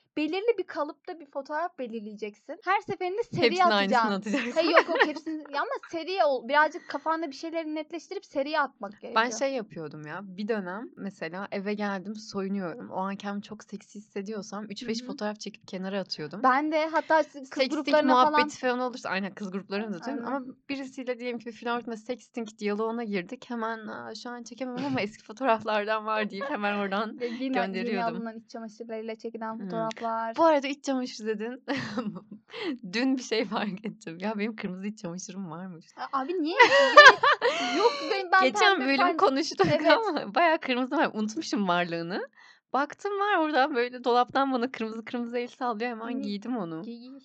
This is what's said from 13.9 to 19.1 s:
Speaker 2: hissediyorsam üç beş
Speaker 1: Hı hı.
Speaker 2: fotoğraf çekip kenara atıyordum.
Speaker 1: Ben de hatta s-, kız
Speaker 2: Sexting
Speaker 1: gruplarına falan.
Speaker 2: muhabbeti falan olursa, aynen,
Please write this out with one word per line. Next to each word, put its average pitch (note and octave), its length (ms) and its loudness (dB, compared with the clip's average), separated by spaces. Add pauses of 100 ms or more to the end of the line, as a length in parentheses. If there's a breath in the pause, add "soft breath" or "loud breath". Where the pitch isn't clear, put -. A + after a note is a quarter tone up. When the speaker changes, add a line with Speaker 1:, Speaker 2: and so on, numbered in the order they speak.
Speaker 2:
hissediyorsam G#3 640 -10
üç G#3+ 220 -12
beş A3+ 120 -2
Speaker 1:
Hı B3+ 40 -8
hı. B3 40 -14
Speaker 2:
fotoğraf G#3 320 -6
çekip - 280 -14
kenara F#3+ 320 -6
atıyordum. E3+ 440 -6
Speaker 1:
Ben C#4 280 4
de D#4 160 2
hatta D#4+ 360 4
s-, D4 160 -14
kız C4+ 100 -14
Speaker 2:
Sexting C4 240 0
Speaker 1:
gruplarına C#4+ 400 4
falan. B3+ 200 8
Speaker 2:
muhabbeti D4+ 260 2
falan B3 200 0
olursa, B3+ 300 -6
aynen, F#3+ 260 -2